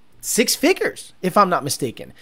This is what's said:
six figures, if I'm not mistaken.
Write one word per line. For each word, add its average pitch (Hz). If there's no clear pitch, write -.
six -
figures, -
if 185
I'm 180
not 151
mistaken. 120